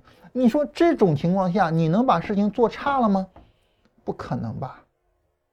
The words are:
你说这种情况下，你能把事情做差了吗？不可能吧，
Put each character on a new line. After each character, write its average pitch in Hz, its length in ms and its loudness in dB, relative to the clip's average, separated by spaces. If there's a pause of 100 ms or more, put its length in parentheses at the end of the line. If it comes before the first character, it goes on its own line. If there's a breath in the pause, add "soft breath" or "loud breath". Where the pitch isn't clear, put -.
(320 soft breath)
你 247 180 4
说 294 160 0
这 339 300 2
种 170 200 2
情 170 200 0
况 185 180 0
下， 185 160 2
你 165 180 0
能 190 200 2
把 180 120 2
事 208 140 -6
情 202 160 0
做 226 180 0
差 277 320 -4
了 233 80 2
吗？ 190 200 0 (760)
不 - 80 -8
可 - 240 -8
能 117 200 -6
吧， - 280 -12 (680)